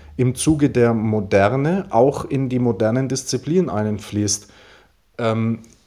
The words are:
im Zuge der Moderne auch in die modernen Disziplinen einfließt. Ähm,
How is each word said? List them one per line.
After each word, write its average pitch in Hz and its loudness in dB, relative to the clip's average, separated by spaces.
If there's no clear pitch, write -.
im 123 0
Zuge 147 0
der 117 4
Moderne 110 0
auch 127 2
in 135 -2
die 127 -2
modernen 120 0
Disziplinen 139 -2
einfließt. 104 -4
Ähm, 113 -2